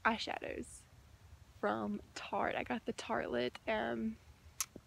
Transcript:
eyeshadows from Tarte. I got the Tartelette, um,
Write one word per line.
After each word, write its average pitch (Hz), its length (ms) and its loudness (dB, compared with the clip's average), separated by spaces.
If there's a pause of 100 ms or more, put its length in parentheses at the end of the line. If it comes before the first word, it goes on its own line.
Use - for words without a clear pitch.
eyeshadows - 600 0 (920)
from 208 400 2 (140)
Tarte. - 420 0
I - 60 0
got 240 240 -2
the 233 60 0
Tartelette, - 640 0 (100)
um, 226 500 2 (720)